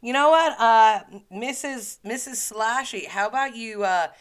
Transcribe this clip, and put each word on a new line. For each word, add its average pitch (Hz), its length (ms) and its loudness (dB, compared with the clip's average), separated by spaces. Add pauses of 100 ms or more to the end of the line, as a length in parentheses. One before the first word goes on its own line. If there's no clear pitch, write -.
you 240 100 -6
know 285 160 4
what, 320 320 4
uh, 220 400 6 (300)
Missus, 247 760 -10
Missus 254 480 -8
Slashy, 226 540 -4
how 196 200 -4
about 254 300 -4
you, 220 280 -8
uh, 180 240 0 (120)